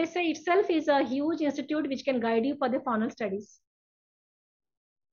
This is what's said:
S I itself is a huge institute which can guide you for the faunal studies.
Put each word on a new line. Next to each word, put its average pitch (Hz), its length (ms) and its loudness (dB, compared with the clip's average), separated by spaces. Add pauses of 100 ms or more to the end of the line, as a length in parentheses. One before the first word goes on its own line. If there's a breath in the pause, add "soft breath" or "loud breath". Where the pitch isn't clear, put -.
S 330 100 -6
I 359 60 0
itself 349 480 2
is 311 180 2
a 285 140 6
huge 294 380 -2
institute 294 480 -2
which 269 160 -6
can 262 160 0
guide 226 260 2
you 285 100 -2
for 269 120 0
the 254 100 0
faunal 233 340 -2
studies. 208 480 -8 (1500)